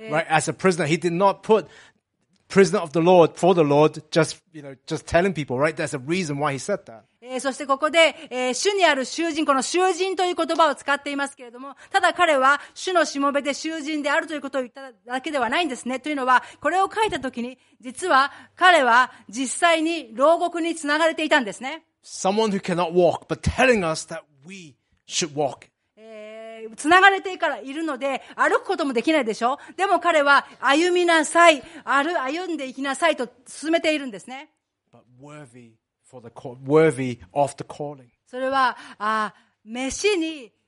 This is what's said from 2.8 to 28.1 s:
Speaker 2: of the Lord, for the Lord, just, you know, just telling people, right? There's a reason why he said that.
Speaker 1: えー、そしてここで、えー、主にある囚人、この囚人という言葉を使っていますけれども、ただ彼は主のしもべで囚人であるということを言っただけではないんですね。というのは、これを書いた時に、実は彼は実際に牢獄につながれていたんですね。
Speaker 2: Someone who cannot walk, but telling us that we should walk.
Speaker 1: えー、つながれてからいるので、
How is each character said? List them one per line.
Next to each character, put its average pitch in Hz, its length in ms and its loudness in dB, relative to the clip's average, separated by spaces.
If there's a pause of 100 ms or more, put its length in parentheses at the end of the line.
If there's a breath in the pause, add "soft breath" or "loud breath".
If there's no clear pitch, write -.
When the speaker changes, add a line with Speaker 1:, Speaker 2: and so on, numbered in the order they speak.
Speaker 2:
of 165 80 -10
the 170 100 0
Lord, 170 360 6
for 180 180 4
the 170 80 4
Lord, 151 480 2
just, - 320 0 (100)
you 151 100 -20
know, 139 120 -16 (120)
just 160 200 -8
telling 185 260 2
people, 127 260 -6
right? 156 180 0
There's 151 180 -6
a 143 40 -6
reason 147 400 -4
why 147 160 -2
he 135 40 -8
said 196 280 -8
that. 110 160 -20 (220)
Speaker 1:
え 254 120 -10
ー、 247 40 -6
そ 262 120 -4
し - 40 -10
て 294 100 -10
こ 269 120 0
こ 302 100 -2
で、 320 280 4 (140 loud breath)
え 254 200 -4
ー、 247 40 -2
主 381 180 0
に 392 120 0
あ 311 80 6
る 269 120 0
囚 330 260 -4
人、 302 160 -4
こ 285 80 2
の 262 80 0
囚 370 300 0
人 370 240 -4
と 381 80 0
い 359 80 -2
う - 20 -4
言 330 120 -4 (100)
葉 330 120 4
を 269 60 0
使 - 180 -4
っ 285 80 -2
て 285 120 -10
い 277 40 -6
ま 277 120 -4
す - 80 -18
け 262 80 -20
れ 240 80 -18
ど 240 80 -20
も、 277 160 -18 (140 loud breath)
た 392 100 2
だ 349 120 2
彼 339 240 2
は 269 240 4 (140 loud breath)
主 - 180 -8
の 339 120 4
し 285 160 -6
も 285 100 2
べ 277 120 -2
で 285 120 -4
囚 320 260 -8
人 294 220 -6
で 285 80 -2
あ 294 80 2
る 320 80 -4
と 320 80 -8
い 294 40 -6
う - 20 -8
こ 277 100 -10
と 277 80 -4
を 262 40 -4
言 247 80 -10
っ - 20 -20
た 269 180 -18 (160)
だ 247 140 -6
け 294 100 -8
で 294 80 -2
は 233 100 0
な 294 120 -2
い 359 60 0
ん - 20 -4
で 247 80 -8
す - 100 -12
ね。 254 140 -6
と 302 80 -10
い 302 60 -4
う - 20 -6
の 254 100 -4
は、 254 160 4 (180 loud breath)
こ 294 100 0
れ 359 100 0
を 381 120 0
書 427 120 -4
い 415 60 -2
た 339 100 -6
時 254 200 -8
に、 247 180 -10 (220 soft breath)
実 254 280 -10
は 277 240 2 (240 loud breath)
彼 339 260 6
は 247 300 2 (160 loud breath)
実 240 320 -8
際 330 240 2
に 311 300 -6
牢 294 240 4
獄 339 220 -4
に 330 140 -4
つ 320 100 -14
な 294 140 -2
が 330 80 2
れ 320 80 0
て 320 100 -4
い 311 40 -4
た 302 120 4
ん 247 40 -4
で 196 80 -8
す - 100 -14
ね。 294 220 -12 (180)
Speaker 2:
Someone 208 480 -2
who 196 100 -2
cannot 170 320 -2
walk, 175 360 2
but - 120 -6
telling 226 480 2
us 160 240 -6
that 165 100 -14 (220)
we 175 300 -18 (320)
should 156 260 -6
walk. 139 360 -6 (280)
Speaker 1:
え 220 720 -18
ー、 220 60 -20
つ - 140 -8
な 349 120 6
が 392 80 8
れ 392 120 2
て 381 180 -10
か 320 120 -2
ら 240 100 -8
い 262 120 -14
る 320 120 -6
の 294 140 -6
で、 269 220 -4 (140 loud breath)